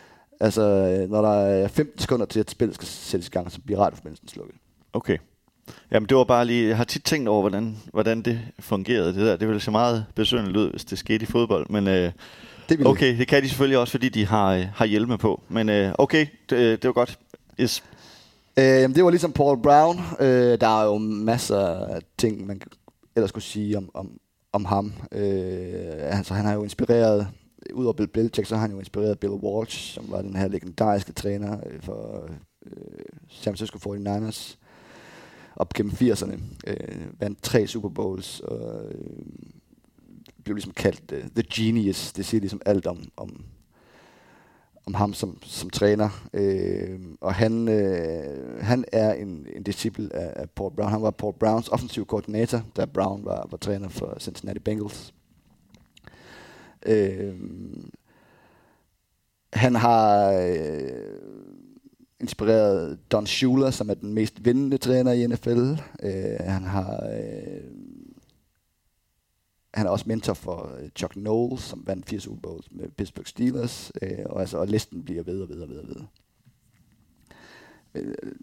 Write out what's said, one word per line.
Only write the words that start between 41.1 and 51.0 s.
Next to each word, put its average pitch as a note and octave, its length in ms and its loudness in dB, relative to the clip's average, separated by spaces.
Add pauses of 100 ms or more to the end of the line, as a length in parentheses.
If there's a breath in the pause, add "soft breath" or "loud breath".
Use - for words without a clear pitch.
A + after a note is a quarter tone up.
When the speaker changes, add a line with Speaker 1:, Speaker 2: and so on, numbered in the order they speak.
Speaker 1:
øh, C#2 120 -8 (120)
The A2+ 80 0 (100)
Genius. A2 600 0
Det F#2 120 -6
siger A2 160 0
ligesom G2 240 -6
alt G2 220 2
om, F2 300 -8
om, - 260 -14 (1400 soft breath)
om G2 80 -8
ham G2+ 200 0
som, - 300 -8
som - 260 -12
træner. G#2 640 2
Øh, F#2+ 640 -2 (220)
og F#2 120 -2
han, A2+ 340 2
øh, D#2+ 960 -2
han B2 280 0
er G#2+ 220 2
en, D#2 420 -10
en G2 80 -12
disciple G#2 520 -6
af, E2 260 -6
af E2 80 -10
Paul - 260 -8
Brown. G#2 140 -2
Han A2 120 0